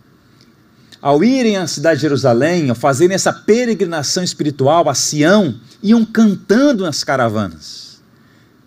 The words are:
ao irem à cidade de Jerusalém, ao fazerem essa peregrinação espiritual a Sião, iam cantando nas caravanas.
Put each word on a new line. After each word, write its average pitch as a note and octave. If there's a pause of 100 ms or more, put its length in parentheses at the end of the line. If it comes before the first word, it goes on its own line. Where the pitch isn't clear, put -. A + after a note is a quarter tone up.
(1000)
ao C#3+
irem A#3
à F3
cidade D#3
de B2
Jerusalém, C#3
ao A#2
fazerem D3+
essa F3+
peregrinação F#3
espiritual D3+
a C3+
Sião, D3+ (240)
iam A3
cantando A3
nas D3+
caravanas. G#2+ (680)